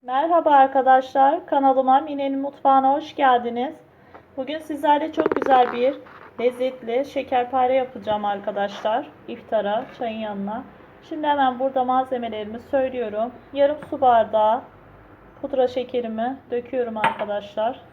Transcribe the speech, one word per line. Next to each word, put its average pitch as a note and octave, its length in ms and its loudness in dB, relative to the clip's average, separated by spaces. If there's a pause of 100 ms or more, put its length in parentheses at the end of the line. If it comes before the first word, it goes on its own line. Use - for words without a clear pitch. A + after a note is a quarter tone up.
Merhaba D#4 420 2
arkadaşlar, C4+ 960 4
kanalıma C4+ 540 4
Mine'nin C#4 400 -4
mutfağına C4+ 520 2
hoş D#4 220 -4
geldiniz. A#3+ 600 0 (640)
Bugün C#4 220 -8
sizlerle D4+ 540 0
çok D#4+ 180 0
güzel B3+ 420 4
bir B3 220 0 (460)
lezzetli B3 640 -2
şekerpare B3+ 720 -2
yapacağım G#3+ 500 -2
arkadaşlar. G3+ 840 -4 (220)
İftara, A3 560 -4 (140)
çayın A3 200 -8
yanına. G#3 460 -8 (440)
Şimdi D#4 180 -6
hemen C4+ 320 2
burada C4 260 -2
malzemelerimi A#3+ 760 -4
söylüyorum. B3 720 -4 (200)
Yarım C#4+ 240 2 (140)
su C#4 100 -6
bardağı A3 600 4 (840)
pudra C4 260 0
şekerimi A#3+ 680 -6 (140)
döküyorum A#3+ 460 -6
arkadaşlar. G#3+ 840 -4 (120)